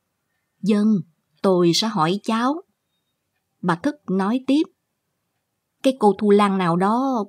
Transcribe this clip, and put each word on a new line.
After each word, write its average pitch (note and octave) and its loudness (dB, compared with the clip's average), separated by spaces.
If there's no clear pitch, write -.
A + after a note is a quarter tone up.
"Vâng, G#3 2
tôi F3+ 2
sẽ G#3+ -2
hỏi F#3+ -2
cháu." B3 -2
Bà E3+ 0
Thức C#4+ -4
nói G3 -2
tiếp, C#4+ 2
"Cái C4 0
cô G#3 4
Thu G#3 -2
Lan G3+ 4
nào F3 0
đó A3 -2